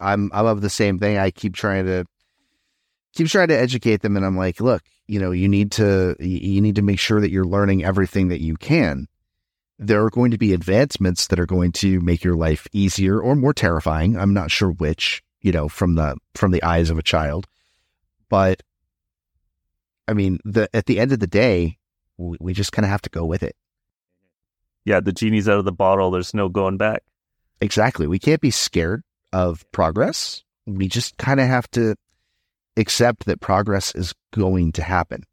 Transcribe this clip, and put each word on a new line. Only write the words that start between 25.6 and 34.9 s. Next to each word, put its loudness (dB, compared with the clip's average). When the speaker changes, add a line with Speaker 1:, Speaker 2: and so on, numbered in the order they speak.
Speaker 2:
the -2
bottle. 2
There's -4
no -2
going -2
back. -2
Speaker 1:
Exactly. 0
We 0
can't 0
be 2
scared -2
of -2
progress. -2
We -4
just -6
kinda 0
have -2
to 0
accept 0
that -4
progress -2
is -6
going 0
to -4
happen. -4